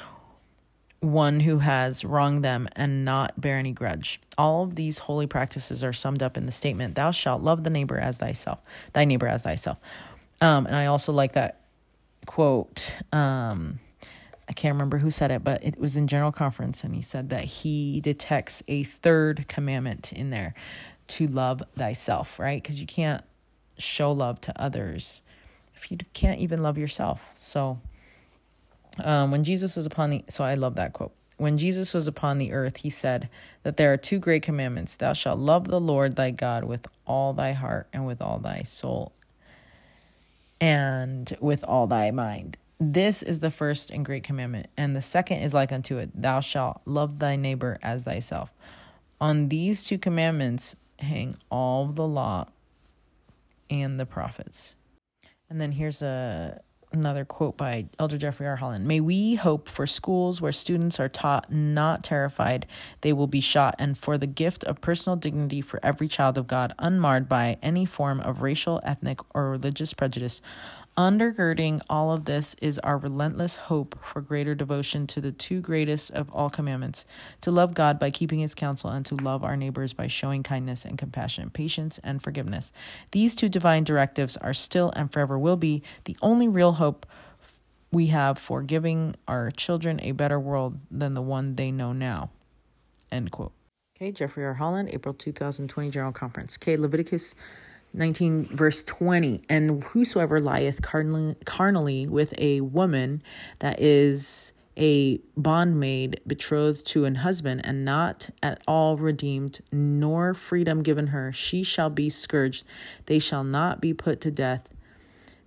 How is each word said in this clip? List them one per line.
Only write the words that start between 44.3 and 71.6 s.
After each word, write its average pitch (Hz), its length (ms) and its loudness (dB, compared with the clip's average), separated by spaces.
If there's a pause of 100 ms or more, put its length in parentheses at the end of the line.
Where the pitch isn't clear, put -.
And 143 220 -2
the 135 60 -4
second 175 360 0
is 143 140 -2
like 135 180 4
unto 131 280 -4
it. - 160 -8
Thou 131 260 0
shalt - 460 -4
love 147 320 -2
thy 143 180 0
neighbor 131 460 -2
as 123 220 -4
thyself. - 460 -6 (720)
On 151 280 2
these 175 360 0
two 196 140 -2
commandments 160 800 0 (220)
hang 139 380 -4 (140)
all 127 360 0
the 156 220 -2
law 127 380 -2 (1200)
and 139 320 -2
the 131 60 -2
prophets." - 680 -10 (760)
And 160 100 -4
then 147 120 -2
here's 151 280 -4
a, 127 600 -4 (300)
another 143 360 0
quote - 320 -2
by 117 280 -4 (120)
Elder 151 180 0
Jeffrey 143 300 -4
R. 139 100 -2
Holland. 127 320 -4
"May 156 120 4
we 196 340 2
hope 165 340 2
for - 180 -4
schools 180 540 0
where 151 100 0
students 170 480 0
are 135 100 0
taught, - 440 0
not 151 500 2
terrified 139 640 0 (360)
they 151 100 4
will 143 140 4
be 139 160 0
shot, 139 360 4
and 139 200 0
for 151 180 0
the 139 100 -2
gift 160 380 -2
of - 160 -4
personal 175 360 0
dignity 151 440 -2
for - 220 -8
every 147 260 0
child 135 300 2
of 127 80 -4
God, 127 320 -2
unmarred 147 500 2
by 120 340 2
any 175 220 2
form 139 360 -2
of 131 200 -4
racial, 151 440 0
ethnic, 135 340 -4 (160)
or 139 160 0
religious 139 420 -4
prejudice. 123 480 -4 (580)
Undergirding 180 920 4